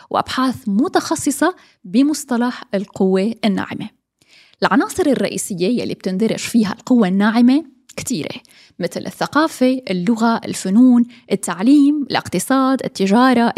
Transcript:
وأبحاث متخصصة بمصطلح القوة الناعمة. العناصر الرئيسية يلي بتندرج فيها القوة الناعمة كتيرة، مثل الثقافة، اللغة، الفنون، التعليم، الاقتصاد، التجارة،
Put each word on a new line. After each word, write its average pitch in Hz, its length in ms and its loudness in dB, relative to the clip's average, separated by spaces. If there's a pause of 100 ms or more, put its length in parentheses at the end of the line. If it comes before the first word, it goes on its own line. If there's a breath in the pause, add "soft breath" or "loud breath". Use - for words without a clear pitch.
(100)
وأبحاث - 460 -2 (100)
متخصصة 302 880 -2 (300 soft breath)
بمصطلح 240 800 -2 (100)
القوة 190 600 0 (100)
الناعمة. 202 540 -4 (640 soft breath)
العناصر 311 440 2
الرئيسية 208 760 -2
يلي 101 120 -6
بتندرج 185 440 -4
فيها 214 340 0
القوة 233 360 2
الناعمة 233 560 2 (320)
كتيرة، - 380 -8 (440 soft breath)
مثل 175 220 -6
الثقافة، 262 800 -2 (100)
اللغة، 220 540 0
الفنون، 240 600 4 (280 loud breath)
التعليم، 277 800 2
الاقتصاد، 262 720 0
التجارة، 233 720 2